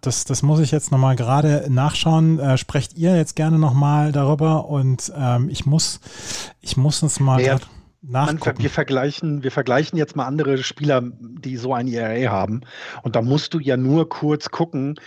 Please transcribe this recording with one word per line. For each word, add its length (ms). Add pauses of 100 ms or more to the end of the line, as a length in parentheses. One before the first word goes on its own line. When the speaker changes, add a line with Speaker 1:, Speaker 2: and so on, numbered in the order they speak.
Speaker 1:
das, 240
das 180
muss 160
ich 120
jetzt 200
noch 60
mal 180
gerade 540
nachschauen. 680
Äh, 200
sprecht 400
ihr 180
jetzt 220
gerne 200
noch 160
mal 380
darüber 560
und, 480
ähm, 340
ich 160
muss, 360 (580)
ich 160
muss 260
uns 200
mal 160
Speaker 2:
Naja, 160
Speaker 1:
grad 160 (320)
Speaker 2:
man 240
ver-, 80
Speaker 1:
nachgucken. 300
Speaker 2:
wir 60
vergleichen, 720
wir 80
vergleichen 460
jetzt 200
mal 80
andere 380
Spieler, 380
die 540
so 180
ein 140
E 80
R 340
A 40
haben. 260 (440)
Und 120
da 60
musst 320
du 60
ja 180
nur 320
kurz 400
gucken, 460 (120)